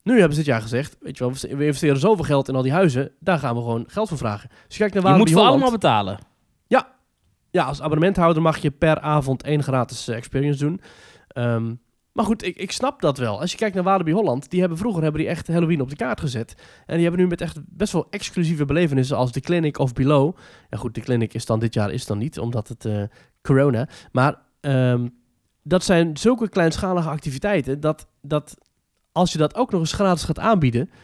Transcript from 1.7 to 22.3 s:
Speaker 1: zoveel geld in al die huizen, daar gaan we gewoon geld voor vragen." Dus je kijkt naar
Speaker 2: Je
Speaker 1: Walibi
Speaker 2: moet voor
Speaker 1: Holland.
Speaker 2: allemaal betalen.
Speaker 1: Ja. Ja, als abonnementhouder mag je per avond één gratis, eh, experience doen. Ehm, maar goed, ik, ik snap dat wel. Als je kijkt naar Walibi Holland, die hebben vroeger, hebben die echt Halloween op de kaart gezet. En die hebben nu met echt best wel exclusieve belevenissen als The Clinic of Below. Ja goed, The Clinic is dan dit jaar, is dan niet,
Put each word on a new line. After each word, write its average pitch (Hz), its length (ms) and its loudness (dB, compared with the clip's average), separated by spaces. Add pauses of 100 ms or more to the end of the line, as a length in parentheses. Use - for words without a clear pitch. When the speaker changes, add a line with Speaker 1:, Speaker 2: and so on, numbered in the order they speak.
Speaker 1:
zoveel 180 260 2
geld 139 220 0
in 131 80 -4
al 131 60 2
die 131 100 0
huizen, 139 480 2
daar 165 200 0
gaan 123 160 -4
we 120 60 -4
gewoon 117 260 -4
geld 214 220 -4
voor 147 80 -6
vragen." 107 320 -6
Dus - 280 -20
je - 0 -
kijkt 208 160 0
naar 190 100 0
Speaker 2:
Je 190 60 4
Speaker 1:
Walibi 190 100 8
Speaker 2:
moet 208 120 6
voor 165 60 6 (100)
Speaker 1:
Holland. 269 140 6
Speaker 2:
allemaal 233 180 2
betalen. 104 380 2 (500)
Speaker 1:
Ja. - 240 0 (600)
Ja, 175 120 0
als 139 180 -6
abonnementhouder 165 600 2
mag 160 160 2
je 147 140 -2
per - 280 2
avond 143 440 -2
één 147 200 0
gratis, 127 440 -4
eh, 117 80 -4
experience 139 500 -2
doen. 170 160 -4 (460)
Ehm, 117 460 -4 (380)
maar 214 140 -2
goed, 220 180 -2
ik, 185 140 -6
ik 190 140 -8
snap - 300 -6
dat 143 160 2
wel. 110 240 -4
Als 180 100 -4
je - 60 -10
kijkt 208 180 -2
naar 180 80 -2
Walibi 180 280 0
Holland, 160 380 0
die 180 100 0
hebben 175 180 0
vroeger, 185 260 -2
hebben 156 180 -2
die 107 80 -2
echt 156 180 -6
Halloween 165 340 0
op 127 80 -2
de 147 60 -10
kaart 247 240 -6
gezet. 120 360 -6 (300)
En - 100 -8
die 170 80 2
hebben 175 180 0
nu 180 60 4
met 170 140 -4
echt 156 240 -8
best - 280 -6
wel 170 160 -2
exclusieve 165 560 -2
belevenissen 139 520 0
als 123 140 0
The 139 80 -6
Clinic 165 400 -2
of 127 140 0
Below. 139 420 2 (340)
Ja - 80 -8
goed, 117 160 -8
The 113 60 -10
Clinic 113 340 -2
is 120 120 -8
dan 113 140 0
dit 113 140 -2
jaar, 104 180 0
is 127 140 -6
dan 104 120 -4
niet, 120 220 -6